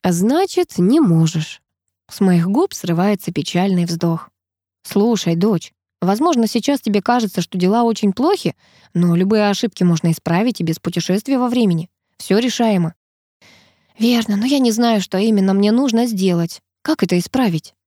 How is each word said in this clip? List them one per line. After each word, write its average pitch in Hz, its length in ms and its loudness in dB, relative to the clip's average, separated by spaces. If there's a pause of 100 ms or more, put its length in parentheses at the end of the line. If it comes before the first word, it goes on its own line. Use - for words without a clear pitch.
«А 180 100 0
значит, 302 640 0
не 226 220 4
можешь». 165 600 0 (500)
С - 100 -12
моих 180 260 2
губ 269 280 -2
срывается 180 580 -2
печальный 180 540 -2
вздох. 170 440 -4 (520)
«Слушай, 202 520 0
дочь, 185 380 -2 (300)
возможно, 226 440 2
сейчас 262 340 -2
тебе 208 200 0
кажется, 226 400 -2
что - 160 -8
дела 196 280 2
очень 214 280 0
плохи, 311 420 -2 (380)
но 170 240 2
любые 208 320 2
ошибки 202 340 -2
можно 170 300 2
исправить 185 480 -2
и 175 40 -2
без 160 140 -4
путешествия 185 600 -2
во 247 100 0
времени. 196 400 0 (300)
Все 196 200 0
решаемо». 214 560 0 (1040)
«Верно, 226 380 0
но 208 80 -2
я 277 140 0
не 240 140 2
знаю, 226 280 2
что 185 180 -4
именно 196 360 2
мне 202 180 2
нужно 240 340 2
сделать. 185 540 -2 (220)
Как - 200 -2
это 180 160 0
исправить?» 185 560 -4 (120)